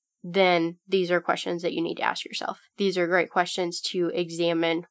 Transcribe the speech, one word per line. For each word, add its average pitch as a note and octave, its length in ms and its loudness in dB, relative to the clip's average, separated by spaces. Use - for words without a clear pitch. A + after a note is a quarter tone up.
then F3 540 4
these F#3 240 0
are F3 100 4
questions F3 400 -2
that F3+ 120 -2
you E3 80 -4
need E3+ 160 -4
to - 60 -8
ask - 220 -2
yourself. - 360 -8
These F#3+ 200 0
are F3 80 2
great F3 240 2
questions F3 520 0
to F3+ 340 -2
examine E3+ 760 0